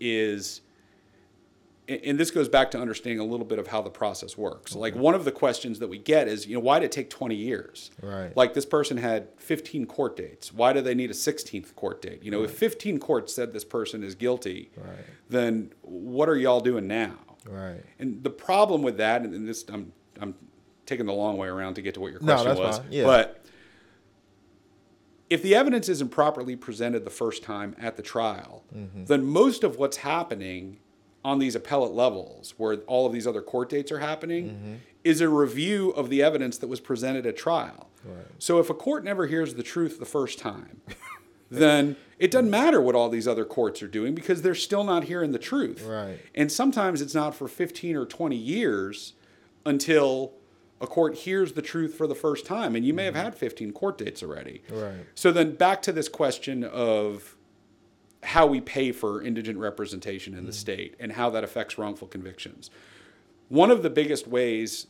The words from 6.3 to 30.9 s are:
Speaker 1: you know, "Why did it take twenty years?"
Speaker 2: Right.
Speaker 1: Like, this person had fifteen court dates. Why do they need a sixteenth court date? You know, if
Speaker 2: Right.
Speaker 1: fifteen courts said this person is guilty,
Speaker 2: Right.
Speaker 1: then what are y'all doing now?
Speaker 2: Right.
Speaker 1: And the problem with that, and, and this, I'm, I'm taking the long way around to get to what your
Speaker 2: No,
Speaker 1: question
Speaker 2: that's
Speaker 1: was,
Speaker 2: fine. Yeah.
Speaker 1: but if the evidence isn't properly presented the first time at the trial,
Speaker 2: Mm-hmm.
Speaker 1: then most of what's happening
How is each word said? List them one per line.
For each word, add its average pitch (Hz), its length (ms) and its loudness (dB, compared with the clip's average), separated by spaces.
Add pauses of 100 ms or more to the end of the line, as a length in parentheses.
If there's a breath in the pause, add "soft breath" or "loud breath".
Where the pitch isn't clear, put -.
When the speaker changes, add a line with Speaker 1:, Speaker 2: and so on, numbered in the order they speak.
Speaker 1:
you 104 80 -8
know, 120 60 -2
"Why 135 200 6
did 143 60 0
it - 60 -2
take 131 180 -6
twenty 117 260 -4
years?" 110 540 -6 (120)
Speaker 2:
Right. 95 340 -6
Speaker 1:
Like, 127 180 6
this 139 120 0
person 147 320 0
had 113 300 -2 (100)
fifteen 151 480 -4
court - 300 -4
dates. - 360 -14
Why 120 200 4
do 139 80 2
they 127 140 -2
need 123 160 -2
a 101 40 -8
sixteenth - 600 -6
court - 260 -8
date? 87 200 -14
You 104 100 -10
know, 104 100 0
if 107 80 -2
Speaker 2:
Right. - 80 -14
Speaker 1:
fifteen 214 400 0
courts 131 360 -2
said 117 180 -6
this 107 120 -10
person 110 400 -6
is 95 100 -10
guilty, 113 600 -4
Speaker 2:
Right. 92 280 -16 (240 loud breath)
Speaker 1:
then 117 440 0 (100)
what 123 460 0
are 156 80 4
y'all 127 240 6
doing 113 280 2
now? 110 300 -2 (300)
Speaker 2:
Right. 95 340 -10 (160)
Speaker 1:
And 127 240 -6
the 139 80 -2
problem 185 520 2
with 117 160 0
that, 113 240 2
and, 104 120 -6
and 107 140 -8
this, 113 240 -10
I'm, 104 200 -10 (280)
I'm 98 140 -8 (500)
taking 120 220 -4
the 98 80 -2
long 101 240 -2
way 95 100 -4
around 92 260 -6
to 101 80 -10
get 95 120 -6
to 92 60 -10
what 92 120 -8
your 90 80 -14
Speaker 2:
No, 151 140 6
Speaker 1:
question 123 140 4
Speaker 2:
that's 131 120 2
Speaker 1:
was, 107 200 2
Speaker 2:
fine. 135 100 -14
Yeah. 135 140 0
Speaker 1:
but 127 320 6 (1900 soft breath)
if 165 120 2
the 190 120 6
evidence 247 340 4
isn't 139 220 -2
properly 135 460 2
presented 117 480 -4
the - 60 -10
first 113 320 -4
time 101 360 -8
at 113 180 -8
the 104 60 -12
trial, 104 600 -6 (120)
Speaker 2:
Mm-hmm. 98 280 -12
Speaker 1:
then 139 200 4
most 214 400 4
of 113 140 0
what's 139 200 0
happening 98 800 -6 (460)